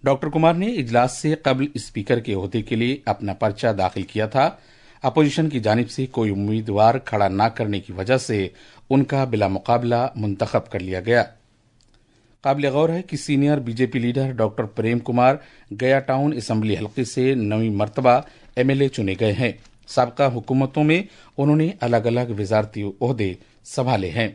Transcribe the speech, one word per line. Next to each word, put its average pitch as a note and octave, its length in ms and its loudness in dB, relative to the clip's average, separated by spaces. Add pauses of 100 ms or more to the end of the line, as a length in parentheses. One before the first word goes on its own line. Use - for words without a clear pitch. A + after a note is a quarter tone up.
ڈاکٹر C#3 260 0
کمار D#3+ 240 4
نے F3+ 120 0
اجلاس B2+ 460 0
سے D#3 240 -2
قبل C3+ 380 0
اسپیکر A#2 460 -2
کے A2+ 140 -4
عہدے G2 280 -2
کے A2+ 140 -4
لیے A#2+ 300 0
اپنا G2+ 280 -4
پرچہ G#2+ 340 -2
داخل G2 340 -2
کیا G#2+ 240 -4
تھا۔ C3+ 240 2 (520)
اپوزیشن D#3 480 2
کی C#3 100 -4
جانب A2+ 300 2
سے C3+ 160 -6
کوئی A2+ 260 -2
امیدوار G#2+ 640 2 (100)
کھڑا G2+ 220 2
نہ G2 160 0
کرنے G#2+ 360 -2
کی F#2 140 -14
وجہ G2 240 0
سے G#2 300 -2 (420)
ان C3+ 140 4
کا C3+ 200 0
بلا A2 240 0
مقابلہ A#2+ 680 0
منتخب G#2+ 560 -2
کر G2+ 80 -6
لیا F#2 200 -6
گیا۔ A2+ 240 2 (1160)
قابل C#3+ 240 0
غور D3 240 2
ہے E3+ 120 -2
کہ F3+ 160 -10
سینئر C#3+ 400 2
بی A#2 140 -6
جے B2 140 0
پی A#2+ 140 -4
لیڈر B2+ 320 -2
ڈاکٹر A2+ 320 -2
پریم A2+ 360 -2
کمار B2 360 4 (460)
گیا C3+ 180 4
ٹاؤن C3+ 340 0
اسمبلی A2 440 -2
حلقے A2 260 -6
سے B2+ 320 0
نویں A2 340 0
مرتبہ A#2+ 500 2 (360)
ایم B2+ 140 2
ایل C#3 120 2
اے C#3 60 2
چنے G2+ 320 -2
گئے G#2+ 140 2
ہیں۔ A2+ 180 0 (360)
سابقہ B2 360 0 (120)
حکومتوں C3 480 0
میں E3 200 2 (340)
انہوں D3 180 4
نے D#3 140 2 (120)
الگ A#2+ 160 0
الگ A#2 420 -2
وزارتی G#2+ 440 0 (180)
عہدے A2+ 320 -2 (300)
سنبھالے A#2+ 460 -2
ہیں۔ A2+ 260 -2